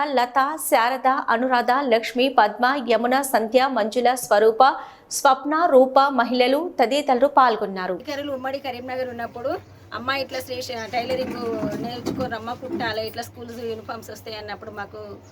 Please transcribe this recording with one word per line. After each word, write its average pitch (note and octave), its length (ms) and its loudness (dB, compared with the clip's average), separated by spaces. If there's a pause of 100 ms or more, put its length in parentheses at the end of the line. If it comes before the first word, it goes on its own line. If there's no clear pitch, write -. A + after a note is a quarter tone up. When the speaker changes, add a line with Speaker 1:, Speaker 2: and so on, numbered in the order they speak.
Speaker 1:
లత, C4+ 520 0
శారద, B3+ 520 0
అనురాధ, B3 640 2
లక్ష్మి, B3+ 680 2
పద్మ, A#3+ 500 2
యమున, A#3+ 320 2
సంధ్య, B3+ 460 2
మంజుల, A#3+ 480 0
స్వరూప, A3 600 4 (360)
స్వప్న, D4 540 2
రూప C4 340 6
మహిళలు C4 720 2 (100)
తదితరులు C4+ 460 2
పాల్గొన్నారు. G#3+ 640 2
Speaker 2:
అధికారులు C#4+ 380 -8
ఉమ్మడి C4+ 280 -6
కరీంనగర్ B3+ 500 -8
ఉన్నప్పుడు A#3 400 -8 (440)
అమ్మ A#3+ 180 -6
ఇట్లా C4+ 280 -4
స్టేషన్ B3 520 -8
టైలరింగ్ B3 460 -4 (460)
నేర్చుకోరమ్మ, A#3+ 720 -6
కుట్టాలి, A#3+ 540 -6
ఇట్లా A#3 160 -10
స్కూల్స్ A#3 420 -14
యూనిఫామ్స్ A3 440 -10
వస్తాయి G#3+ 280 -12
అన్నప్పుడు G#3+ 340 -12
మాకు G#3 260 -12 (340)